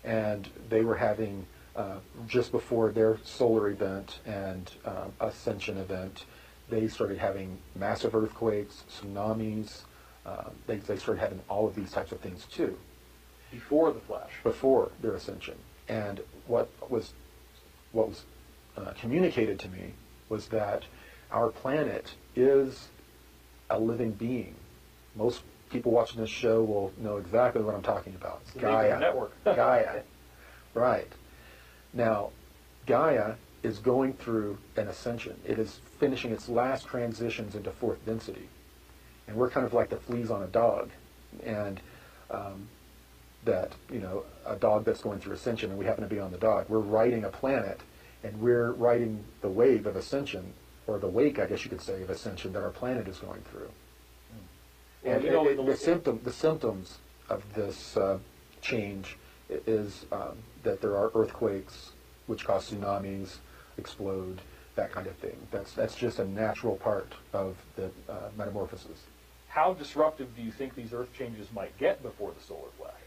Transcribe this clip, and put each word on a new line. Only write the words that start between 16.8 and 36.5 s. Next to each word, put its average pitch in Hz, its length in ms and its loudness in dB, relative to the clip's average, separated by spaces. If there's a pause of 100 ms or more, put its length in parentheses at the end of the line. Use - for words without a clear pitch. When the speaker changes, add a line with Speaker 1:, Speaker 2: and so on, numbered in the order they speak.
Speaker 1:
was, 113 240 -2 (800)
what 110 180 4
was, - 140 -12 (540)
uh, - 220 -8
communicated 117 600 2
to 92 100 -10
me 92 240 -12 (360)
was 104 180 -4
that 107 360 0 (480)
our 113 180 2
planet 135 640 -2 (220)
is 135 540 6 (800)
a 107 100 2
living 113 320 2
being. 113 440 -4 (600)
Most 113 260 0 (280)
people 123 220 0
watching 113 300 4
this 110 80 -2
show 113 340 4
will 101 340 0
know 104 200 -4
exactly 113 440 2
what 104 140 0
I'm 98 60 -6
talking 98 340 -2
about. - 300 -10
Speaker 2:
It's - 80 -20
the 127 80 -8
Speaker 1:
Gaia. 107 380 4
Speaker 2:
Network. 131 400 2
<laughs> - 40 -20
Speaker 1:
Gaia. 123 580 4 (720)
Right. 117 380 2 (840)
Now, 110 360 4 (560)
Gaia 123 500 4 (280)
is 107 160 -2
going 131 340 4
through 107 440 -2 (180)
an 107 120 0
ascension. 113 480 -6 (100)
It 110 140 0
is 110 200 -2 (200)
finishing 127 320 2
its 110 180 -6
last 123 380 0